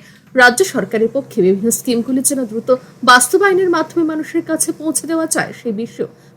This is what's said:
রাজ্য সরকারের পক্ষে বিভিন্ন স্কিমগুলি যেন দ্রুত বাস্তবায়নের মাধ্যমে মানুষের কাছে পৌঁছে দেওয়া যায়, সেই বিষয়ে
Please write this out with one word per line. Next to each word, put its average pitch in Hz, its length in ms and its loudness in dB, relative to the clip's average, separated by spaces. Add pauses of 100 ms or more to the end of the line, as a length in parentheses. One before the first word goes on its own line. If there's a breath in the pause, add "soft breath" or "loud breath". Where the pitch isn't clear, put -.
(360 soft breath)
রাজ্য 247 300 6
সরকারের 220 480 -2
পক্ষে 262 280 -4
বিভিন্ন 190 300 2
স্কিমগুলি 247 500 -2
যেন 269 240 0
দ্রুত 220 240 -6 (340 loud breath)
বাস্তবায়নের 359 640 4
মাধ্যমে 330 340 0
মানুষের 311 380 -4
কাছে 320 300 -4
পৌঁছে 302 360 -6
দেওয়া 320 200 -2
যায়, - 260 -4
সেই - 180 -8
বিষয়ে 226 400 -8 (260 soft breath)